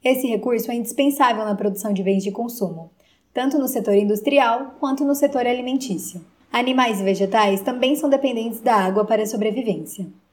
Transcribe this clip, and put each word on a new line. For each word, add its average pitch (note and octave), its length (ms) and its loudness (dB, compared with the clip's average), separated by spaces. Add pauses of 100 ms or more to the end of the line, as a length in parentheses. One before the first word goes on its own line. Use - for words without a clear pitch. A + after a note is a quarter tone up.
Esse B3+ 260 2
recurso A3+ 440 -2
é A#3+ 40 -4
indispensável B3 680 0
na G#3 100 -2
produção G#3 380 -2
de F#3+ 100 -2
bens F#3+ 220 0
de G3+ 80 -4
consumo, F3 580 -8 (440)
tanto C#4 260 0
no C4 80 -2
setor G#3+ 280 0
industrial A#3 840 2
quanto C#4 240 -2
no C#4+ 100 2
setor C#4 320 0
alimentício. B3 800 -4 (260)
Animais B3 500 0
e - 20 -4
vegetais G3 580 2
também C4 360 0
são D4 120 0
dependentes A#3 520 0
da A#3 140 4
água G3 280 2
para G#3+ 200 0
a G#3 40 -4
sobrevivência. G#3 800 -4 (240)